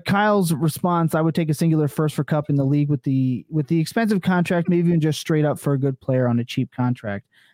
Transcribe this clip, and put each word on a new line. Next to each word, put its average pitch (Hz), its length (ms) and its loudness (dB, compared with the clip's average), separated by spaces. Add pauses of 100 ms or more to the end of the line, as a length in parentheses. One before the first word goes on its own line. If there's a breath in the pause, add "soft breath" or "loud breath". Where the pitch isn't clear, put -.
Kyle's 202 460 2
response, 165 600 0
"I 160 80 2
would 160 140 0
take 165 140 0
a 156 40 0
singular 156 340 2
first 156 280 -2
for 151 80 -2
Kupp 151 260 -2
in 143 60 0
the 139 100 2
league 143 240 2
with 147 140 -2
the, 131 440 0
with 156 200 -2
the 165 120 0
expensive 208 440 0
contract, 175 440 0
maybe 175 200 2
even 175 120 2
just 151 200 0
straight 151 260 0
up 143 140 -2
for 143 140 -2
a 139 40 0
good 135 240 -2
player 127 260 0
on 120 120 2
a 117 40 -2
cheap 123 280 -4
contract." 123 560 -4 (260 soft breath)